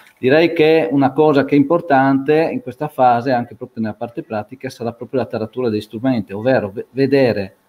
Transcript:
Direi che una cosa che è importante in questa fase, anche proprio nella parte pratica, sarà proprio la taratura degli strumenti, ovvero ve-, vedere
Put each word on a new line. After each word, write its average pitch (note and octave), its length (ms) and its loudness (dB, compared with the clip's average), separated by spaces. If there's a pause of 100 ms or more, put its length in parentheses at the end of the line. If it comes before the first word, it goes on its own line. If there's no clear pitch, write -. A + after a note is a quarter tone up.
(180)
Direi D#3 340 2
che D#3+ 400 2
una C#3 220 2
cosa D3+ 320 2
che C#3+ 100 0
è - 20 6
importante C#3+ 960 2
in B2+ 100 -6
questa C#3+ 280 -10
fase, B2 420 2
anche A#2+ 240 -4
proprio A#2 260 -12
nella G#2+ 120 -4
parte A#2 300 -10
pratica, A2+ 460 -10
sarà A#2 220 -8
proprio A#2+ 300 -6
la - 60 -4
taratura A#2 420 -6
degli G#2+ 100 -2
strumenti, A2+ 540 -4
ovvero G#2+ 360 0
ve-, A2 200 -12
vedere B2+ 680 0 (140)